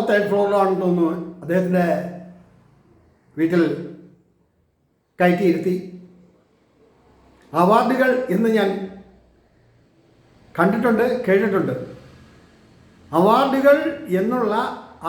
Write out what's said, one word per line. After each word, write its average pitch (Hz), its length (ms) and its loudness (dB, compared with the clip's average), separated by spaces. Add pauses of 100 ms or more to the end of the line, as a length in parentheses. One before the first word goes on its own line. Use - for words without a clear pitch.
തേർഡ് 208 200 0
ഫ്ലോറിലോ 202 320 0
ആണെന്ന് 190 220 0
തോന്നുന്നു, 175 260 0 (340)
അദ്ദേഹത്തിൻ്റെ 180 420 0 (1500)
വീട്ടിൽ 165 240 2 (1600)
കയറ്റിയിരുത്തി. 180 560 2 (1900)
അവാർഡുകൾ 247 480 4 (260)
എന്ന് 226 220 0
ഞാൻ 196 120 0 (1900)
കണ്ടിട്ടുണ്ട്, 226 480 2 (200)
കേട്ടിട്ടുണ്ട്. 190 500 0 (1400)
അവാർഡുകൾ 262 680 4 (420)
എന്നുള്ള 220 360 -2 (540)